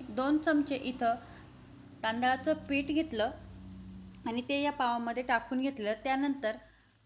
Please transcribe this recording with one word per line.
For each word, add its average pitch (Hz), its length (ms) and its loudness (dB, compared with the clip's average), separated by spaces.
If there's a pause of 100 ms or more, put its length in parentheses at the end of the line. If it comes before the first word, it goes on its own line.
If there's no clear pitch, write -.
दोन 262 280 4
चमचे 294 380 4
इथं 247 400 0 (880)
तांदळाचं 254 500 2
पीठ 277 320 0
घेतलं 285 460 2 (960)
आणि 233 220 0
ते 277 120 2
या 285 100 2
पावामध्ये 240 520 0
टाकून 247 380 2
घेतलं. 254 320 0
त्यानंतर 269 640 0 (500)